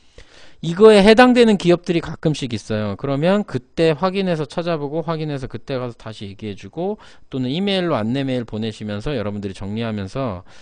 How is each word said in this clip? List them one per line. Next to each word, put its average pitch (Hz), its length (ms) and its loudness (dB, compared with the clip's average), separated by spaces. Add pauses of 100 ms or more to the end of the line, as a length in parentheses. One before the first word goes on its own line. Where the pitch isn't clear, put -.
(600)
이거에 196 440 6
해당되는 226 520 8
기업들이 170 440 2
가끔씩 151 520 -4
있어요. 107 460 -4
그러면 165 460 0
그때 - 520 -2
확인해서 185 480 -2
찾아보고, 160 580 -6
확인해서 151 440 -6
그때 127 320 -8
가서 123 160 -8
다시 110 320 -14
얘기해주고, 104 720 -8 (320)
또는 131 180 -4
이메일로 180 460 -2
안내 123 300 -2
메일 127 200 -4
보내시면서 107 720 -8
여러분들이 101 380 -6
정리하면서 104 880 -6 (200)